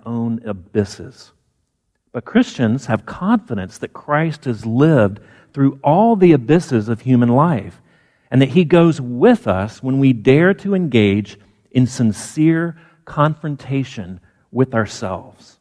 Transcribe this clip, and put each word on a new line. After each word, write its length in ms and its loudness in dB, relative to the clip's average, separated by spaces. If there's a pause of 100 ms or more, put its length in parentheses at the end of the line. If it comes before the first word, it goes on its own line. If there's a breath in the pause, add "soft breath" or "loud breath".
own 400 -6
abysses. 880 -8 (800)
But 140 -10
Christians 600 0
have 200 -4
confidence 720 -6
that 140 -12
Christ 520 -4
has 200 -6
lived 540 2 (320 soft breath)
through 320 -2
all 320 2
the 160 6
abysses 580 0
of 120 -6
human 280 2
life, 520 0 (480)
and 120 2
that 80 2
he 140 2
goes 380 4
with 460 0
us 360 -4
when 160 -2
we 140 4
dare 420 2
to 180 -6
engage 640 0 (320 soft breath)
in 140 2
sincere 920 -2 (280 soft breath)
confrontation 1120 -6 (320)
with 220 0
ourselves. 880 -8